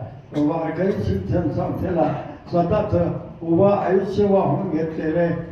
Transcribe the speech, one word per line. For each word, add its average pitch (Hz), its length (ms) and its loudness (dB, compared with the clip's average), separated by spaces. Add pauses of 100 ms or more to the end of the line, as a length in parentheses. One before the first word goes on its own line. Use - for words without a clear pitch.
(380)
वारकरी 160 540 0
शिक्षण 185 580 0
संस्थेला 170 640 0 (360)
स्वतःचं 170 640 2 (320)
उभं 175 280 4
आयुष्य 202 540 2
वाहून 190 440 2
घेतलेले 165 560 0 (260)